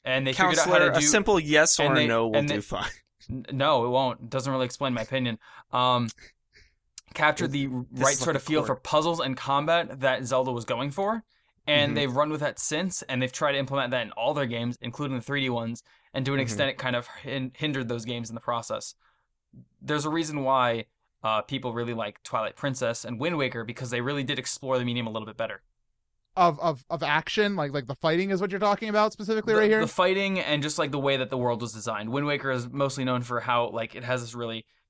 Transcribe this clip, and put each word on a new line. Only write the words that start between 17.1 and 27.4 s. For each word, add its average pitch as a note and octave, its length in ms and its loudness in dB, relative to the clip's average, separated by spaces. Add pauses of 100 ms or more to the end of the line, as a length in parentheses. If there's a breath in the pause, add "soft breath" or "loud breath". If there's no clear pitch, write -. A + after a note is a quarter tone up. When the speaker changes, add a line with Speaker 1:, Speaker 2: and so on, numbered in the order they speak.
Speaker 1:
hin-, C3 320 -6
hindered C3+ 340 -2
those A#2 180 -4
games A#2 240 -6
in A2+ 40 -10
the A#2 60 -10
process. A#2 540 -4 (880)
There's D3 240 -2
a D#3 40 0
reason D3+ 340 -2
why, B2 420 2 (360)
uh, A2 200 2
people B2 320 -6
really A#2+ 180 -4
like A2 300 -6
Twilight - 340 -4
Princess B2+ 480 -4
and A#2+ 160 -8
Wind E3 160 -2
Waker, B2 280 -2
because A#2 260 -8
they A#2+ 100 -2
really C#3 240 -2
did C#3 140 -2
explore C3 400 -2
the B2 80 0
medium A#2+ 200 -2
a A2 40 -6
little G#2+ 160 -6
bit G#2+ 100 -14
better. A2 240 -6 (760)
Speaker 3:
Of, F3 240 4
of, D#3+ 280 -2
of D#3 140 -4
action? E3 540 2